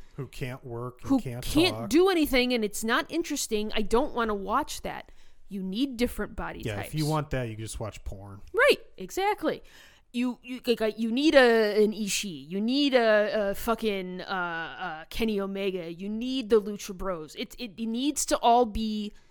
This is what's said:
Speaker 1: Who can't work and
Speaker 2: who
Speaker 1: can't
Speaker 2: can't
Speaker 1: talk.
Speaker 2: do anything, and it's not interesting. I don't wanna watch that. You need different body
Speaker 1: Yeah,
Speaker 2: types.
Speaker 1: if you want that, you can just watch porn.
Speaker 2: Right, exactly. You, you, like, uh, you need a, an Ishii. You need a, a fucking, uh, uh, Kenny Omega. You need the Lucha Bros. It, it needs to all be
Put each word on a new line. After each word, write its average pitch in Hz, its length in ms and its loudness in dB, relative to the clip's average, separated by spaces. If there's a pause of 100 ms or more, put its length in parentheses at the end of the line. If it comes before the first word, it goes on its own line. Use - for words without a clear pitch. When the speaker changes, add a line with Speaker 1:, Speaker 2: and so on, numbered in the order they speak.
(180)
Speaker 1:
Who 135 100 -8
can't 131 380 -10
work 120 360 -10
and - 80 -6
Speaker 2:
who 269 120 4
Speaker 1:
can't 123 200 -8
Speaker 2:
can't 302 360 2
Speaker 1:
talk. 226 120 -6
Speaker 2:
do 349 200 6
anything, 262 440 2
and 220 120 0
it's - 180 -6
not 247 260 0
interesting. 240 640 -4
I 220 80 0
don't 233 320 2
wanna 226 220 -2
watch 208 460 -4
that. - 320 -10 (340)
You 190 160 -8
need 233 320 -2
different 226 400 -2
body 165 300 -8
Speaker 1:
Yeah, 107 100 -4
Speaker 2:
types. 98 140 -8
Speaker 1:
if - 60 -8
you 156 100 0
want 151 240 0
that, 127 180 -2
you 110 80 -8
can 107 80 -10
just - 160 -8
watch 107 240 -10
porn. 98 380 -12 (120)
Speaker 2:
Right, 480 240 6 (200)
exactly. 320 640 -2 (520)
You, 247 280 -2
you, 247 240 -12
like, 233 120 2
uh, 220 160 0
you 226 160 -2
need 285 220 4
a, 226 500 8
an 214 80 6
Ishii. 185 560 -4
You 190 140 -4
need 262 320 2
a, 214 560 4
a 202 60 -2
fucking, 196 640 -2
uh, 165 580 -6
uh, 160 300 -8
Kenny 220 320 -2
Omega. 190 500 -4
You 180 160 -10
need 233 440 -4
the 220 100 8
Lucha 202 340 -8
Bros. 175 380 -6
It, - 240 -10
it 226 220 -10
needs 240 480 -2
to 311 100 2
all 240 300 6
be 214 460 -4 (180)